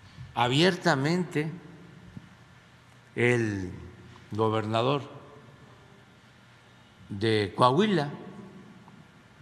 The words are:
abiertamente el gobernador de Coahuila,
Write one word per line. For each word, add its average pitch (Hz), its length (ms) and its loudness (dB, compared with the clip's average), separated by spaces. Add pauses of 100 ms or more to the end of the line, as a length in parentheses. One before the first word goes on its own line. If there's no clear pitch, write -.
(340)
abiertamente 156 1160 2 (1700)
el 110 560 0 (580)
gobernador 110 800 0 (2000)
de 107 480 0
Coahuila, 147 540 4 (1300)